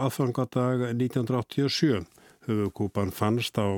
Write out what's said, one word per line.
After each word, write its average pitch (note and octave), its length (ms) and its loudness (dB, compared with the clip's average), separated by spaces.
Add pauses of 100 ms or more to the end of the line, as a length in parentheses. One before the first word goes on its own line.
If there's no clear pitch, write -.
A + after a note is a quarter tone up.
aðfangadag B2+ 800 0 (160)
nítján B2+ 240 0
hundruð B2 220 0
áttatíu - 200 -2
og C3 60 2
sjö. A#2+ 340 2 (440)
Höfuðkúpan G2+ 680 0
fannst A2+ 400 0
á G#2 240 0